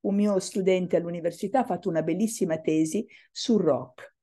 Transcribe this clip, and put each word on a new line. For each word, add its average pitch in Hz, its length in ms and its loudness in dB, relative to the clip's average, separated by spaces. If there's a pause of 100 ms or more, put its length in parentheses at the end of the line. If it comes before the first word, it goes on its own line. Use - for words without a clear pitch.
Un 202 120 0
mio 202 220 2
studente 185 580 0
all'università 170 640 -2
ha 240 40 0
fatto 180 240 -4
una 160 140 0
bellissima 165 560 -2
tesi 160 480 0 (260)
sul 208 300 2
rock 131 600 -2